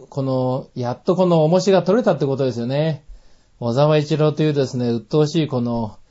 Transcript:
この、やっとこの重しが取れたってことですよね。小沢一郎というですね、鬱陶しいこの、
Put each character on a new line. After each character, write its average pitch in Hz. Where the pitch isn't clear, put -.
こ 139
の、 127
や 123
っ -
と 180
こ 185
の 170
重 170
し 190
が 185
取 185
れ 254
た 202
っ 139
て 147
こ 135
と 139
で 127
す 113
よ 117
ね。 147
小 120
沢 151
一 151
郎 151
と 151
い 156
う 151
で 139
す 131
ね、 123
鬱 117
陶 151
し 156
い 139
こ 127
の、 117